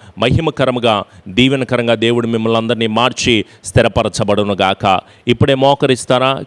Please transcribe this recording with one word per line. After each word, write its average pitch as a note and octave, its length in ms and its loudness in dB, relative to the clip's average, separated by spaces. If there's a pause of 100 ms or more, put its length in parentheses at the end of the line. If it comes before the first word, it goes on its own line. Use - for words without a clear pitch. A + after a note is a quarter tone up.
(180)
మహిమకరముగా, B2 880 0 (240)
దీవెనకరంగా A#2+ 680 0
దేవుడు A#2 320 0
మిమ్మల్ని A2+ 300 0
అందరినీ A2+ 300 -2
మార్చి A2+ 580 0 (200)
స్థిరపరచబడునుగాక. G2+ 1400 0 (280)
ఇప్పుడే C3+ 260 2
మోకరిస్తారా? C3 920 0